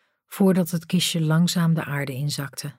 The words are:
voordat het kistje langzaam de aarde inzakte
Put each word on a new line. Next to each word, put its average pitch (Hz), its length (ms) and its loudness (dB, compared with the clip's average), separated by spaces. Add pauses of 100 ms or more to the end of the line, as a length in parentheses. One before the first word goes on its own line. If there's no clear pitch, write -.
(260)
voordat 185 440 2
het 165 160 -4
kistje 170 340 0
langzaam 165 540 2
de 156 100 -2
aarde 143 280 -6
inzakte 135 680 -6